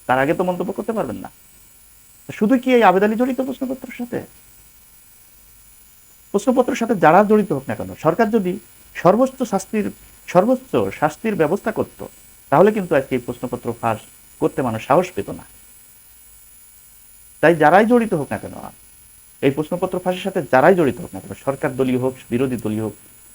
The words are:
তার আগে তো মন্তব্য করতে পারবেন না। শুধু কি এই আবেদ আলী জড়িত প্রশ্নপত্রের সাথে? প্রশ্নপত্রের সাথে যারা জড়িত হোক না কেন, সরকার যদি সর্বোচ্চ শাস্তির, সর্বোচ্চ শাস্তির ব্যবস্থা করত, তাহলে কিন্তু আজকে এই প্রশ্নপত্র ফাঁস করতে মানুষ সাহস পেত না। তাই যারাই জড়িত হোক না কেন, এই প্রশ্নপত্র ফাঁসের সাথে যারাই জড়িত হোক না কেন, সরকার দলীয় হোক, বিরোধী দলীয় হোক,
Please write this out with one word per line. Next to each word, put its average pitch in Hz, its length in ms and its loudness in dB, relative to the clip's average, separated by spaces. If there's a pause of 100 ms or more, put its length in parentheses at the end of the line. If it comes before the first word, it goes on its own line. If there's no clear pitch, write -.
তার 127 120 2
আগে 143 160 0
তো 185 100 -2
মন্তব্য 180 280 -4
করতে 226 200 -8
পারবেন 143 240 -6
না। - 140 -14 (1000)
শুধু 220 260 2
কি 254 160 0
এই 240 80 6
আবেদ 185 200 6
আলী 214 140 2
জড়িত 254 240 -2
প্রশ্নপত্রের 254 580 -8
সাথে? 240 220 -10 (2000)
প্রশ্নপত্রের 247 460 0
সাথে 226 180 -2
যারা 170 300 6
জড়িত 208 280 2
হোক 139 160 -4
না 113 60 -4
কেন, 95 200 -10
সরকার 208 360 0
যদি 196 280 -2 (360)
সর্বোচ্চ 247 480 2
শাস্তির, 202 480 -4 (360)
সর্বোচ্চ 226 500 0 (240)
শাস্তির 202 340 -4
ব্যবস্থা 175 380 -2
করত, - 320 -8 (460)
তাহলে 180 220 6
কিন্তু 185 220 -2
আজকে 135 220 0
এই 123 40 -2
প্রশ্নপত্র 123 600 -8
ফাঁস 113 180 -2 (420)
করতে 156 220 -2
মানুষ 113 240 -6
সাহস 156 280 2
পেত - 160 -8
না। 85 140 -14 (2000)
তাই 165 160 6
যারাই 165 300 6
জড়িত 233 280 2
হোক 139 180 -4
না 101 60 -4
কেন, 95 140 -12 (880)
এই 139 100 2
প্রশ্নপত্র 180 480 -4
ফাঁসের 185 220 -4
সাথে 185 220 -4 (100)
যারাই 147 220 6
জড়িত 156 260 0
হোক - 140 -14
না 92 60 -12
কেন, 98 140 -14 (100)
সরকার 139 320 -6
দলীয় 127 220 0
হোক, 127 160 -2 (160)
বিরোধী 127 260 -2
দলীয় 107 260 -4
হোক, 107 120 -6 (400)